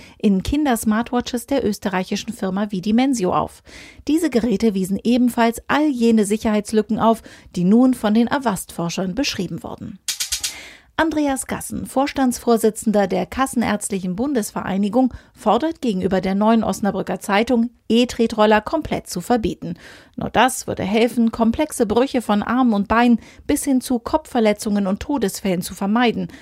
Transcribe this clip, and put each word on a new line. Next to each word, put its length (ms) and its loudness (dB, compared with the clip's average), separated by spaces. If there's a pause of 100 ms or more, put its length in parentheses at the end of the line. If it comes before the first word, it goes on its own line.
(200)
in 240 2
Kinder-Smartwatches 1040 -2
der 180 0
österreichischen 680 -4
Firma 400 -4
Vidimensio 600 0
auf. 300 -4 (440)
Diese 220 2
Geräte 460 2
wiesen 280 -2
ebenfalls 640 2
all 200 2
jene 380 4
Sicherheitslücken 760 0
auf, 240 2 (320)
die 80 0
nun 320 6
von 180 0
den 180 4
Avast-Forschern 840 -4
beschrieben 480 -4
wurden. 340 -14 (1040)
Andreas 460 0
Gassen, 400 -8
Vorstandsvorsitzender 1200 0
der 220 -2
Kassenärztlichen 880 -2
Bundesvereinigung, 1000 -2 (180)
fordert 480 0
gegenüber 420 0
der 120 0
Neuen 300 4
Osnabrücker 560 -2
Zeitung, 500 2 (180)
E-Tretroller 760 4
komplett 460 -4
zu 140 -6
verbieten. 540 -2 (400)
Nur 160 -6
das 340 2
würde 180 -6
helfen, 480 2
komplexe 540 0
Brüche 380 -2
von 180 0
Armen 320 2
und 140 0
Beinen 320 4 (260)
bis 180 0
hin 160 2
zu 200 -2
Kopfverletzungen 880 0
und 120 -2
Todesfällen 600 -2
zu 140 -10
vermeiden. 540 0 (120)